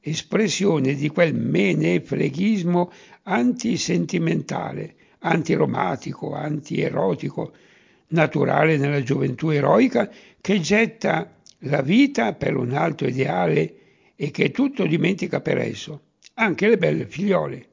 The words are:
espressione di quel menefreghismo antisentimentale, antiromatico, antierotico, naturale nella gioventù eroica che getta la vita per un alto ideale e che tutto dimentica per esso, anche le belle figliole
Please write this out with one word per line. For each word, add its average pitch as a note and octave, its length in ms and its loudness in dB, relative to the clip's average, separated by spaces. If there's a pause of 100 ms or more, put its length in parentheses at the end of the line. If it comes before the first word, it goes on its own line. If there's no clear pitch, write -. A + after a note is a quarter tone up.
espressione D#3 920 0
di C#3+ 140 -2
quel D#3+ 280 2
menefreghismo E3+ 1500 0 (320)
antisentimentale, F3 1700 -2 (240)
antiromatico, - 1120 -2
antierotico, D3+ 1200 -4 (600)
naturale D3+ 640 2
nella C#3+ 280 0
gioventù C#3 460 -2
eroica F#3+ 600 2 (300)
che G3+ 180 0
getta F3+ 720 0 (260)
la C#3+ 220 -2
vita A3+ 520 2
per C#3 240 -2
un B2 160 -2
alto D3 340 -2
ideale D3+ 680 0 (420)
e D#3+ 160 -6
che C#3+ 180 2
tutto C4+ 340 0
dimentica E3 560 0
per D3 180 -2
esso, A#2+ 420 -6 (340)
anche G3+ 320 0
le A3+ 100 6
belle D#3+ 300 0
figliole F3 680 -2